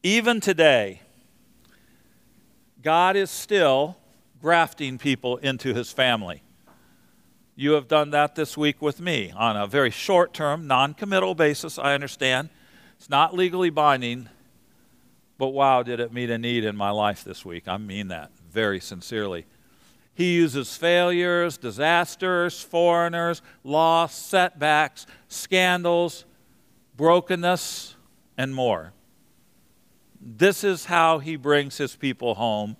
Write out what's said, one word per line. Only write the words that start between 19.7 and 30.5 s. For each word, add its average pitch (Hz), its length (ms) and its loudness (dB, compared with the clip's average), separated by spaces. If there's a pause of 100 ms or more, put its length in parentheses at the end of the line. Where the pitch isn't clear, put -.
He 175 220 0
uses 143 420 0
failures, 175 800 0
disasters, 170 1040 -2
foreigners, 170 800 0 (220)
loss, 165 520 2
setbacks, 156 920 0 (200)
scandals, 175 1000 0 (680)
brokenness, 175 1000 0 (420)
and 135 180 -6
more. 95 380 -2 (1400)
This 175 360 0